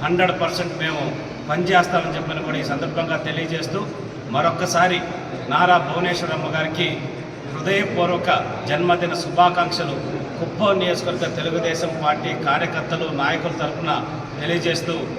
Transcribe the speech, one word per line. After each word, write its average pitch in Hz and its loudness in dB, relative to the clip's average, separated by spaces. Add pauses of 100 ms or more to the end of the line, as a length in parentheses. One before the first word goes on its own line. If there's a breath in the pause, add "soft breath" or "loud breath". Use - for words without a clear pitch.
హండ్రెడ్ 175 2
పర్సెంట్ 165 -2
మేము 151 -2 (440)
పనిచేస్తామని 170 4
చెప్పని 156 -4
కూడా 151 -2
ఈ 151 -4
సందర్భంగా 156 -2
తెలియజేస్తూ, 160 -2 (560)
మరొక్కసారి 170 4 (540)
నారా 175 8 (100)
భువనేశ్వరమ్మ 165 -2
గారికి 156 0 (680)
హృదయపూర్వక 175 0 (400)
జన్మదిన 170 2 (100)
శుభాకాంక్షలు 170 2 (440)
కుప్పం 196 2
నియోజకవర్గ 175 0 (120)
తెలుగుదేశం 165 -2 (120)
పార్టీ 151 0 (140)
కార్యకర్తలు, 160 0 (140)
నాయకుల 156 0
తరఫున 151 -2 (480)
తెలియజేస్తూ 170 0 (240)